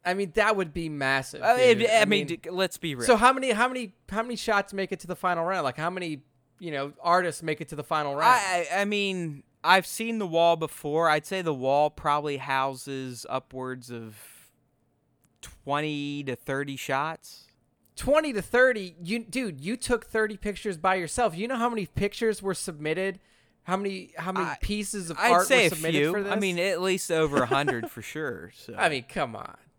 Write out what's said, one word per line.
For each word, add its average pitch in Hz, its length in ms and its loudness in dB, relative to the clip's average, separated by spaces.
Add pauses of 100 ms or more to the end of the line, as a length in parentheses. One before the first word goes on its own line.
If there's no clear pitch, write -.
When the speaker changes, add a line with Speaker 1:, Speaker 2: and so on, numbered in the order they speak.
Speaker 1:
I 180 100 -2
mean, 196 200 -4
that 214 220 4
would 175 180 -2
be 165 160 -4
massive, 135 520 -2
Speaker 2:
Uh, 233 160 6
it, 247 180 8
Speaker 1:
dude. 220 120 2
Speaker 2:
I 220 140 6
Speaker 1:
I - 20 6
Speaker 2:
mean, 202 220 2
Speaker 1:
mean, 165 160 -6
Speaker 2:
d-, - 80 -10
let's 185 280 -2
be 156 160 -4
real. 120 120 -4
Speaker 1:
so 247 100 8
how 240 160 6
many, 262 200 0
how 220 160 2
many, 254 260 -6 (160)
how 208 120 -2
many 240 140 -4
shots 202 380 0
make 196 180 -4
it 175 80 -8
to - 60 -18
the 175 100 -6
final 170 280 0
round? 180 200 -2
Like, 127 140 -2
how 160 120 -2
many, 170 300 -8 (380)
you 170 120 -10
know, 143 300 -6
artists 175 420 2
make 156 200 -4
it 143 60 -12
to 151 80 -10
the 143 60 -8
final 147 320 -2
round? 151 100 0
Speaker 2:
I, 196 480 4
I, 190 100 0
I - 20 2
mean, 190 580 -2 (220)
I've 180 220 6
seen 226 320 -6
the 202 80 -2
wall 170 300 4
before. 160 520 -2
I'd 151 180 2
say 190 160 -4
the 160 120 -2
wall 139 360 2
probably 147 480 -2
houses 135 920 -4
upwards 127 600 -8
of 113 260 -12 (1200)
twenty 143 840 -6
to 127 120 -4
thirty 139 400 -4
shots. 143 680 -6 (500)
Speaker 1:
Twenty 302 380 2
to 202 100 -2
thirty? 226 600 2
You, 208 180 -2
dude, 202 400 -6
you 196 160 -4
took 233 300 -2
thirty 214 300 -2
pictures 202 400 -6
by 185 200 0
yourself. 180 400 -2
You 208 120 -6
know 262 80 -4
how 233 120 0
many 220 180 -4
pictures 202 560 -2
were 190 120 -2
submitted? 170 640 -4 (440)
How 180 120 -2
many, 196 400 -6
how 170 140 -6
many 165 160 -2
Speaker 2:
I, - 140 -8
Speaker 1:
pieces 208 500 -4
of 151 80 -8
Speaker 2:
I'd 226 140 4
Speaker 1:
art 180 160 6
Speaker 2:
say 254 140 6
Speaker 1:
were 185 40 6
Speaker 2:
a 156 100 6
Speaker 1:
submitted 160 220 0
Speaker 2:
few. 151 140 4
Speaker 1:
for 202 100 0
this? 196 100 -2
Speaker 2:
I 196 40 0
mean, 190 220 0
at 180 220 2
least 190 300 0
over 156 320 4
a 120 40 2
hundred 139 440 0
for 113 120 -16
sure. 117 520 -8
So. - 200 -18
Speaker 1:
<laughs> - 40 -10
I 170 100 2
mean, 135 200 -2
come 127 260 -4
on. - 220 -14 (220)